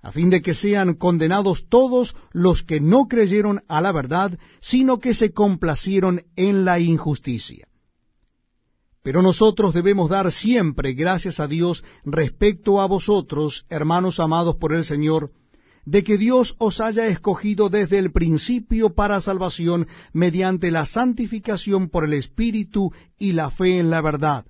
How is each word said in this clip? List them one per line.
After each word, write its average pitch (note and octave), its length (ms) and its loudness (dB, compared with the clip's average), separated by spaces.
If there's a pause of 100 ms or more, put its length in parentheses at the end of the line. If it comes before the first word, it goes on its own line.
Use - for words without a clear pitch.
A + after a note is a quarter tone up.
a - 100 -16
fin E3+ 180 2
de F#3 100 4
que F3 140 -4
sean G3 400 0
condenados F3+ 720 0
todos B3 480 2 (160)
los F3 300 2
que D#3 180 -2
no G#3 260 4
creyeron G#3 600 0
a D#3 120 -2
la F#3+ 120 0
verdad, E3+ 460 -2 (220)
sino C4 380 2
que A#3+ 160 -2
se G#3+ 180 0
complacieron F#3 880 0 (140)
en F#3+ 280 2
la F3+ 160 2
injusticia. D3 880 -2 (1400)
Pero C#3+ 200 0
nosotros G3 520 4
debemos F3 360 2
dar F#3 200 0
siempre E3 600 0
gracias E3+ 480 -4
a D3+ 60 -2
Dios E3 380 -4 (200)
respecto G3 760 0
a G3 60 2
vosotros, F3 840 -2
hermanos E3+ 520 -2
amados E3 360 0
por D#3+ 160 -2
el E3 120 -2
Señor, D3+ 480 -2 (540)
de G3 180 2
que G#3 140 2
Dios B3 400 2
os A3 220 -2
haya A3+ 260 -2
escogido G3+ 640 -2
desde G3 280 0
el F#3 140 0
principio A3 840 0
para G#3 260 0
salvación E3+ 680 -2 (260)
mediante F3+ 580 0
la D#3+ 140 -2
santificación G#3 1040 -4
por E3 160 -2
el D3+ 80 -2
Espíritu G3+ 800 -2 (260)
y G3 140 -2
la D#3 180 -2
fe F#3 300 2
en E3 80 2
la E3 140 0
verdad D3+ 480 -2